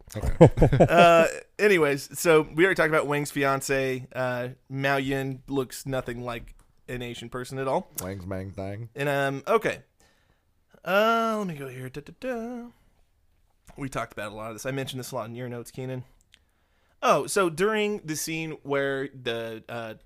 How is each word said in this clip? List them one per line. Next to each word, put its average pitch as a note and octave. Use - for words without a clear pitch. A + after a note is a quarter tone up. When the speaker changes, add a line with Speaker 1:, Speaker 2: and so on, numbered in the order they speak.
Speaker 1:
Okay. C#3+
<laughs> -
Speaker 2:
Uh, E3+
anyways, D3+
so D#3
we D#3+
already F#3
talked D#3+
about D3+
Wang's D3
fiance. C3+
Uh, B2
Mao C#3
Yin C3+
looks C3+
nothing B2
like A#2
an B2
Asian A#2
person B2+
at C3+
all. F3
Speaker 1:
Wang's F#2
Mang F#2+
Thang. G2+
Speaker 2:
And, C#3
um, C#3
okay. G3+
Uh, A3
let G#3
me E3+
go C#3
here. B2+
Da, C#3+
da, D#3+
da. A#3+
We C#3
talked A#2+
about G#2
a G#2
lot A2
of A2+
this. G#2
I C3
mentioned C3+
this B2
a C3+
lot A2
in A#2
your B2
notes, A#2+
Keenan. B2+
Oh, F#3
so F3+
during G#3
the D#3
scene D#3+
where C#3
the, A#2
uh, A#2